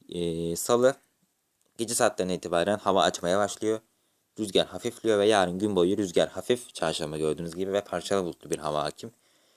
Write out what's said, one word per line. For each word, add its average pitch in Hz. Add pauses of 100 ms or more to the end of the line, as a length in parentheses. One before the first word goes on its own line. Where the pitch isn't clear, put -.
Ee, 85
Salı 123 (800)
gece 113
saatlerine 92
itibaren 87
hava 95
açmaya 87
başlıyor. 107 (600)
Rüzgar 95
hafifliyor 110
ve 101
yarın 95
gün 104
boyu 92
rüzgar 90
hafif. -
Çarşamba 80
gördüğünüz 78
gibi 95
ve 101
parçalı 95
bulutlu 82
bir 78
hava 76
hakim. 78 (440)